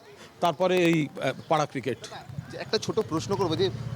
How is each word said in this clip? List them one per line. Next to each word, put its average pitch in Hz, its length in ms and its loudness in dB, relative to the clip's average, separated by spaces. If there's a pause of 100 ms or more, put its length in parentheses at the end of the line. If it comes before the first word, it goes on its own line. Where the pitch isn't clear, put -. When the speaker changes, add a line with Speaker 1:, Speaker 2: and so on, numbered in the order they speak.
(400)
Speaker 1:
তারপরে 180 380 2
এই, 165 300 4 (140)
আহ, 139 100 0 (160)
পাড়া 156 180 4
ক্রিকেট। 127 320 -4 (540)
Speaker 2:
যে - 60 -10
একটা 196 200 -4
ছোট 180 220 -2
প্রশ্ন 190 360 -2
করবো 180 200 2
যে 185 140 2 (260)